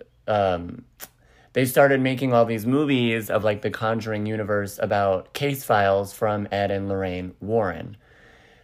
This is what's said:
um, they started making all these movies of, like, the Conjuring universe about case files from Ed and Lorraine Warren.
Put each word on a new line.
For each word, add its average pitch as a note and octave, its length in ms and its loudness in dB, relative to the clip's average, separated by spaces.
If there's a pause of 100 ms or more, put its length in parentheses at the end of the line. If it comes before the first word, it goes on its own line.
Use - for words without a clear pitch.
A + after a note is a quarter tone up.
(280)
um, F#2+ 580 0 (680)
they C3 120 2
started C3+ 360 6
making C3 320 0
all A#2 120 6
these A2 200 -4
movies B2 640 0
of, G2+ 140 0
like, G#2 180 0
the A2 80 -2
Conjuring A2 560 -4
universe G#2 560 -4
about G2+ 520 0
case C#3 300 -4
files G2+ 480 2
from G#2 400 -2
Ed G2+ 200 0
and G2 180 -4
Lorraine F#2 500 -4
Warren. G2 580 -4 (680)